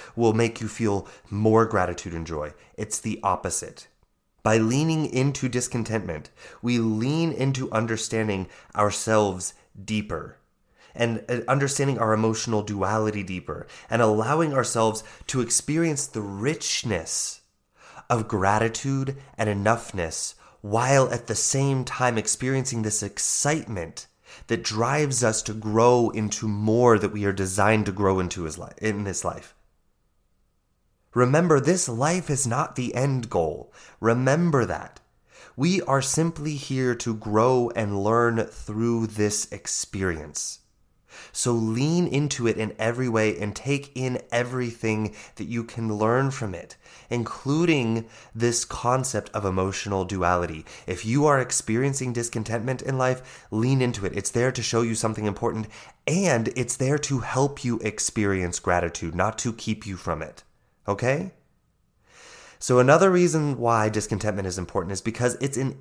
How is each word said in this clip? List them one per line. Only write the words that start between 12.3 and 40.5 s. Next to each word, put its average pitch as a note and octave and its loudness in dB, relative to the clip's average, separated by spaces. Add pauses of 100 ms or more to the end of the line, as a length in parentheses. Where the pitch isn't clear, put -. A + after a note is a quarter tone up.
duality G#2 0
deeper F2 -10 (220)
and A2+ 2
allowing A#2+ 2
ourselves A2 2 (240)
to B2+ -2
experience D3+ 0
the A2 -6
richness G#2 -4 (680)
of A2+ 0
gratitude A2+ 0 (200)
and G#2+ 0
enoughness G2+ -2 (260)
while B2 2
at A#2 -6
the A2 -2
same C3+ 0
time B2 0
experiencing B2+ -2
this G#2+ -2
excitement G2+ -4 (400)
that A#2 -2
drives B2 0
us A2 2
to G#2+ -6
grow A2 4
into G#2+ -4
more A2 6
that G2+ 0
we G#2 -2
are G2 2
designed G2+ 2
to G2+ -2
grow F#2+ 2
into F2 -4
as D#2 -10
li-, F2 -12 (120)
in G#2 -4
this F#2+ -6
life. F2 -8 (1600)
Remember, C#3+ 4
this F3 2
life D3 0
is C3+ 0
not B2 -2
the B2 -4
end C3 0
goal. D#2+ -2 (280)
Remember C3 4
that. - -8 (560)
We F3 0
are C3+ 2
simply D#3 -2
here C3 0
to A#2 -4
grow A2+ 4
and G2+ 0
learn A2+ 4
through A2+ -2
this G#2 -2
experience. F2 -6 (720)